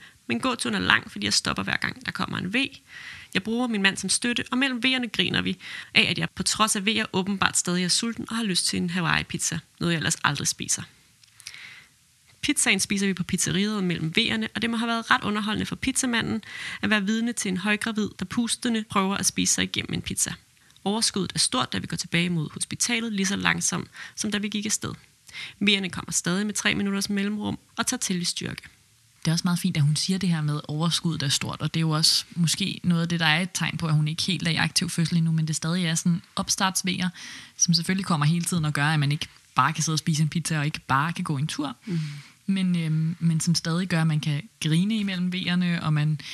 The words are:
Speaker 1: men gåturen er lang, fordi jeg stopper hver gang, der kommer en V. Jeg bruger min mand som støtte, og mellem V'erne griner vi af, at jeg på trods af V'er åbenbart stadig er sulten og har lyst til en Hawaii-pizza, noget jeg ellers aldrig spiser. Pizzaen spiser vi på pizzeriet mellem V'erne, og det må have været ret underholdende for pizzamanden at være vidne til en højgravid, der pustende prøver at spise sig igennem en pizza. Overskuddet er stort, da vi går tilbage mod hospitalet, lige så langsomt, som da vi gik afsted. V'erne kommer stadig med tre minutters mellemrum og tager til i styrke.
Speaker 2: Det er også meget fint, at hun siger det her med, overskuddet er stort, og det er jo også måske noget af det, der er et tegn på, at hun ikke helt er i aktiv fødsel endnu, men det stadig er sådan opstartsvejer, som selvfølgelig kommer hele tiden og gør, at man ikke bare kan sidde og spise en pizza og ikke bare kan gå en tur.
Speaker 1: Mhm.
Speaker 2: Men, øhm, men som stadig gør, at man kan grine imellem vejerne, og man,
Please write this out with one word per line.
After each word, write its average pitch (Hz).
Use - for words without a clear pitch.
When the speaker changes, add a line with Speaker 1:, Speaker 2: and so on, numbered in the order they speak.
Speaker 1:
men 233
gåturen 240
er 92
lang, -
fordi -
jeg -
stopper -
hver -
gang, -
der -
kommer -
en 190
V. -
Jeg 190
bruger 240
min 214
mand 196
som 190
støtte, 240
og 247
mellem 254
V'erne 254
griner -
vi 185
af, 220
at 175
jeg 165
på -
trods -
af 208
V'er 214
åbenbart 190
stadig 180
er 180
sulten 233
og 226
har 233
lyst 185
til 190
en 180
Hawaii-pizza, 160
noget 170
jeg 165
ellers -
aldrig -
spiser. -
Pizzaen 226
spiser 196
vi 190
på 175
pizzeriet 190
mellem 165
V'erne, 220
og 208
det 233
må 233
have 233
været 226
ret 254
underholdende 208
for -
pizzamanden 240
at 208
være 208
vidne 226
til -
en 185
højgravid, 208
der 190
pustende 233
prøver 190
at 190
spise -
sig 185
igennem -
en 170
pizza. -
Overskuddet 202
er 165
stort, -
da 196
vi 185
går 165
tilbage 175
mod 160
hospitalet, 233
lige 190
så 196
langsomt, 175
som 214
da 208
vi 202
gik 208
afsted. -
V'erne 196
kommer -
stadig 190
med 208
tre -
minutters 196
mellemrum 208
og 233
tager 247
til 180
i 175
styrke. -
Speaker 2:
Det -
er 160
også 170
meget 175
fint, 180
at 147
hun 147
siger 190
det 190
her 160
med, 147
overskuddet 156
er 139
stort, -
og 151
det 165
er -
jo 160
også 156
måske 175
noget 170
af 170
det, 170
der 165
er 156
et 185
tegn -
på, 165
at 156
hun 151
ikke 156
helt 165
er 160
i 156
aktiv 165
fødsel 170
endnu, 165
men 160
det 156
stadig 175
er 160
sådan 175
opstartsvejer, 185
som -
selvfølgelig 190
kommer 147
hele 170
tiden 165
og 151
gør, 143
at 156
man 143
ikke -
bare 135
kan 151
sidde 160
og 147
spise 160
en 156
pizza 156
og 143
ikke 156
bare 147
kan 185
gå 151
en 147
tur. 277
Speaker 1:
Mhm. 170
Speaker 2:
Men, 185
øhm, 160
men 165
som 165
stadig 175
gør, 165
at 160
man 151
kan 151
grine 175
imellem 185
vejerne, 180
og 156
man, 151